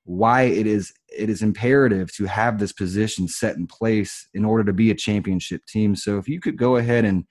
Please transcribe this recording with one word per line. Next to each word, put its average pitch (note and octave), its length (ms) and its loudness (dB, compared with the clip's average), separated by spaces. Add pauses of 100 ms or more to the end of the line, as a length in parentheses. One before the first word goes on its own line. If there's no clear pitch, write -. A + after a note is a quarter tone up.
why A2 360 2
it G#2+ 240 2
is, G#2+ 260 0 (240)
it G#2+ 140 -4
is G#2 140 -4
imperative A2 720 2
to G#2 100 -4
have G#2+ 320 0
this G2+ 160 -4
position G2 540 -2
set - 280 -4
in F2 120 -6
place G#2+ 640 -2
in G2+ 100 -2
order A2 200 2
to G2+ 100 0
be A2 160 4
a G#2 60 2
championship F#2+ 720 -4
team. G#2+ 280 0
So G2+ 220 -4
if F#2+ 100 -6
you D#3+ 120 -6
could D3 180 -6
go B2 200 2
ahead A#2 280 2
and F#2+ 260 0